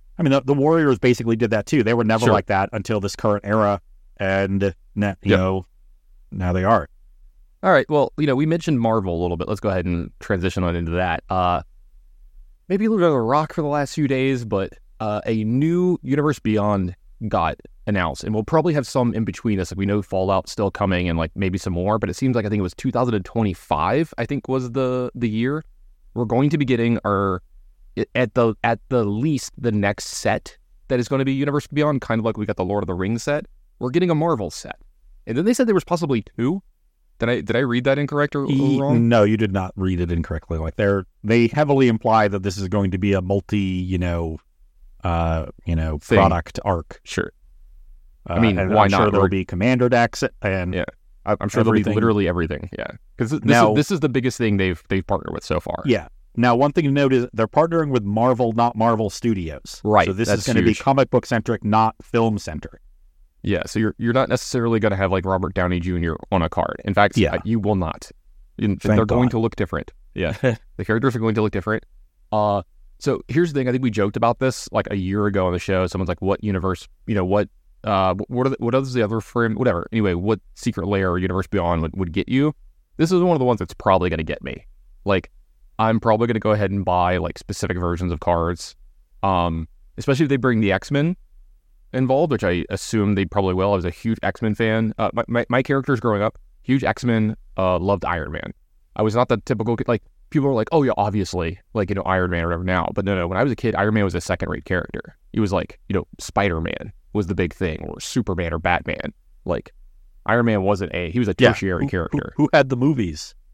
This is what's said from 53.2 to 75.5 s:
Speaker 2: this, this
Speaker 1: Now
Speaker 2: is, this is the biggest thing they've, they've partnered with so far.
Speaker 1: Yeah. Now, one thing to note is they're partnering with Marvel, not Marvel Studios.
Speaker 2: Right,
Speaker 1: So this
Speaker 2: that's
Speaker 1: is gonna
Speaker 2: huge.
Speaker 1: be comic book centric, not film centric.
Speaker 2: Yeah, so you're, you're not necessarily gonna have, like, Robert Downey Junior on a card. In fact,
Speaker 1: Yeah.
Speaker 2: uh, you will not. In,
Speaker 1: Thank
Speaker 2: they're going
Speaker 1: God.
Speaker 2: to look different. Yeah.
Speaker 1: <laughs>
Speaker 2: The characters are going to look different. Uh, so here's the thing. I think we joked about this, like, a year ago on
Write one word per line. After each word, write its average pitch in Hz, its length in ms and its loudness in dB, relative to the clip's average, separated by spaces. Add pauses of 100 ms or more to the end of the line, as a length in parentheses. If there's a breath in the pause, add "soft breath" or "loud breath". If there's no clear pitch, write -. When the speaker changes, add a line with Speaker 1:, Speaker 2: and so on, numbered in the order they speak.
Speaker 2:
this, 151 100 -2
this 113 80 0
Speaker 1:
Now 117 220 6
Speaker 2:
is, 107 40 0
this 147 160 0
is 180 100 -2
the 147 80 2
biggest 123 280 0
thing 107 200 2
they've, 92 320 0
they've 95 160 -2
partnered - 280 -4
with - 100 -8
so - 160 -2
far. - 260 -8
Speaker 1:
Yeah. 98 220 0 (280)
Now, 120 200 4
one 139 160 2
thing 160 140 0
to 139 60 2
note 139 220 4
is 123 200 2
they're 110 140 0
partnering 160 440 2
with 123 120 2
Marvel, 113 500 2
not 117 220 0
Marvel 110 340 2
Studios. 90 760 -4
Speaker 2:
Right, 104 240 4
Speaker 1:
So 95 60 0
this 110 140 0
Speaker 2:
that's 101 140 2
Speaker 1:
is - 60 -4
gonna 113 180 2
Speaker 2:
huge. 107 140 2
Speaker 1:
be - 40 -12
comic 135 280 2
book 127 140 2
centric, 113 380 -2
not 110 380 2
film 113 380 0
centric. - 420 -12 (640)
Speaker 2:
Yeah, 95 220 0
so - 120 -6
you're, 107 200 0
you're 117 160 0
not 127 160 2
necessarily 117 500 0
gonna 101 160 2
have, 95 160 0
like, 95 140 0
Robert 95 280 0
Downey 90 260 0
Junior 85 360 -2 (160)
on 92 100 2
a 80 80 0
card. - 360 -4
In 101 80 -2
fact, 101 240 4
Speaker 1:
Yeah. 87 180 2
Speaker 2:
uh, - 80 -2
you 113 160 0
will 101 160 0
not. - 340 -6 (480)
In, 104 200 0
Speaker 1:
Thank 107 200 2
Speaker 2:
they're 113 80 4
going 120 200 2
Speaker 1:
God. 120 60 2
Speaker 2:
to 120 80 -2
look 113 180 -2
different. - 340 -4 (240)
Yeah. 82 260 -2
Speaker 1:
<laughs> 120 140 2 (220)
Speaker 2:
The 104 80 -6
characters 113 300 2
are 117 40 -2
going 110 160 0
to 110 60 0
look 107 100 0
different. 107 340 -4 (460)
Uh, 104 320 0 (360)
so 131 280 -2
here's 165 260 0
the 139 60 -2
thing. 127 80 -2
I 123 40 0
think 127 120 0
we 123 80 0
joked 104 260 0
about 117 220 0
this, - 320 -2
like, 107 200 -2
a - 40 -4
year 98 320 -2
ago 98 180 0
on 90 80 0